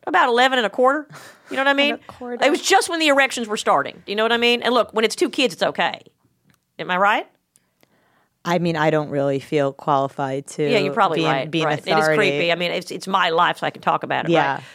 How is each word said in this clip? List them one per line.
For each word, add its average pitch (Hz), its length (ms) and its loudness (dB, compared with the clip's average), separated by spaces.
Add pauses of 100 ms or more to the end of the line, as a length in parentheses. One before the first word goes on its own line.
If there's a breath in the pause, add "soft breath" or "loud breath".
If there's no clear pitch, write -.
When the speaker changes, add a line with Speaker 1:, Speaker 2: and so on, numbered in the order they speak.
Speaker 1:
about 294 220 2
eleven 254 280 4
and 240 80 0
a 196 60 -2
quarter. 277 360 2 (440 loud breath)
You 262 60 -4
know 262 40 -2
what 269 60 2
I 285 40 4
Speaker 2:
<laughs> - 0 -
And 277 60 2
Speaker 1:
mean? 285 160 2
Speaker 2:
a - 180 -12
quarter. 240 320 -6
Speaker 1:
It 262 60 4
was 302 120 0
just - 280 2
when 339 100 -4
the 320 100 2
erections 269 380 2
were 208 80 -4
starting. 170 380 0 (100)
Do - 80 -10
you 202 40 -4
know 214 80 0
what 226 100 2
I 233 40 0
mean? 240 260 2
And 233 100 0
look, 233 220 0
when 220 100 2
it's 214 100 -2
two - 140 0
kids, 247 240 0
it's - 100 -4
okay. 151 380 -2 (760)
Am 165 100 -8
I 180 80 0
right? 202 300 2 (1160)
Speaker 2:
I 175 140 0
mean, 170 180 -2
I 156 120 2
don't 151 200 0
really 139 300 -2
feel 139 340 -2
qualified 139 760 -2
to - 220 -6
Speaker 1:
Yeah, - 100 2
you're 143 140 -2
probably 180 260 2
Speaker 2:
be 160 60 0
an-, 151 60 2
Speaker 1:
right, 139 200 -4
Speaker 2:
be 165 100 -2
an 160 60 0
Speaker 1:
right. 151 120 -2
Speaker 2:
authority. 160 220 0
Speaker 1:
It 156 100 2
is 156 60 2
creepy. 170 340 0
I 170 40 2
mean, 170 160 -4
it's, 170 200 -8
it's 147 160 -10
my 185 220 2
life, 165 280 2
so 151 100 -4
I 143 40 -2
can - 100 -18
talk 156 220 -2
about 139 220 -4
it, 170 60 0
Speaker 2:
Yeah. 139 300 2 (140 loud breath)